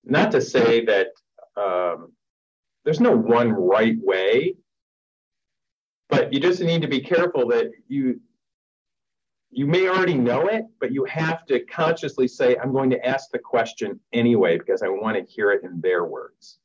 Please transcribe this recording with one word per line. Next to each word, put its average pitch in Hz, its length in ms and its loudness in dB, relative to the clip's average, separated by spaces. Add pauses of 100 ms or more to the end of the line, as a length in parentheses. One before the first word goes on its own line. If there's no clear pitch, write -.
Not 123 280 2
to 131 80 4
say 117 440 2
that, 98 240 2 (480)
um, 90 560 -4 (720)
there's 151 160 -2
no 240 160 4
one 117 360 2
right 104 480 2
way, 98 560 0 (1500)
but - 240 0
you 135 80 -2
just 180 200 0
need 165 220 0
to 147 60 -4
be 131 120 -2
careful 170 480 0
that 117 220 0 (160)
you, 131 340 -4 (1300)
you 139 140 -4
may 185 220 2
already 185 260 0
know 127 340 0
it, 220 160 -2 (160)
but 127 120 -4
you 139 120 -2
have 160 420 -6
to 127 200 0
consciously 156 600 -2
say, 123 300 2
"I'm 135 160 -4
going 131 180 2
to 123 160 -2
ask 135 240 -4
the 131 80 -6
question 113 600 -4 (120)
anyway, 110 460 4
because 95 240 -2
I 98 60 -2
want 104 280 -4
to - 160 -8
hear 101 200 0
it 95 100 0
in 90 180 -12
their 87 240 0
words." - 600 -14